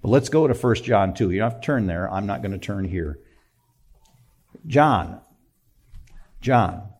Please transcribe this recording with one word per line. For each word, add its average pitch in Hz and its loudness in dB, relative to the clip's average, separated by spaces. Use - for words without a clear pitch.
But - -2
let's 139 4
go 156 4
to 123 2
First 117 0
John 98 2
two. 101 0
You 92 0
don't 113 0
have 117 -12
to - -12
turn 127 0
there. 87 -4
I'm 98 -4
not 98 -4
gonna 98 -6
turn 98 -6
here. 82 -4
John, 127 2
John 95 0